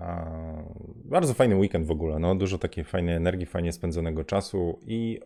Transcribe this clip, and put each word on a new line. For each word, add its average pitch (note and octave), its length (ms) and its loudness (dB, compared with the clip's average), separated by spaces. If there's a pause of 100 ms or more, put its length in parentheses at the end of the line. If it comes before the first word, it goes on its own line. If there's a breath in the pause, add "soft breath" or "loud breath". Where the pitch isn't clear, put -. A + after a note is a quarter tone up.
e, D#2+ 760 -8 (300)
bardzo D3+ 300 2
fajny A#2 220 6
weekend F#2+ 300 4
w D#2 40 -4
ogóle, D#2 280 0
no, F2 160 4
dużo F#2+ 240 2
takiej E2+ 260 -4
fajnej F2 300 0
energii, F2 320 0
fajnie E2+ 260 -2
spędzonego E2 520 -2
czasu F#2 580 -2
i A2+ 440 -4